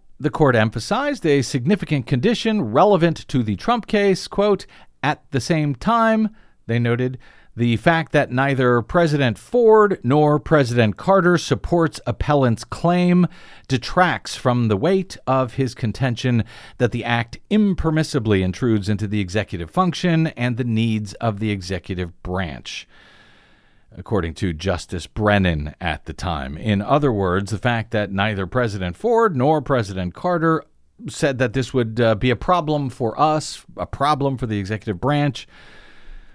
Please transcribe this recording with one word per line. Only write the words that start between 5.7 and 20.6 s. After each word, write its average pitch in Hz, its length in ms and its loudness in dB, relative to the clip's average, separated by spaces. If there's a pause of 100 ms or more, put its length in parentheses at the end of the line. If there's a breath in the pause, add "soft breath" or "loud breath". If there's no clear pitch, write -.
time," 220 580 2 (340 soft breath)
they 117 140 0
noted, 120 380 0 (380 soft breath)
"the 117 220 2
fact 165 340 0
that 143 200 2
neither 127 520 2
President 147 520 2
Ford 220 680 4
nor 147 360 4
President 120 560 2
Carter 180 440 4
supports 165 640 0
appellant's 131 580 0
claim 180 640 2 (420 loud breath)
detracts 135 680 0
from 123 320 0
the 107 100 2
weight 180 480 -2
of 131 300 0
his 131 180 -2
contention 120 720 -2 (340 loud breath)
that 120 140 2
the 117 120 -6
act 117 360 -4 (100)
impermissibly 156 920 0
intrudes 101 440 0
into 104 200 -2
the 104 120 -2
executive 92 520 -6
function 170 560 0 (100)
and 120 200 -2
the 127 60 -4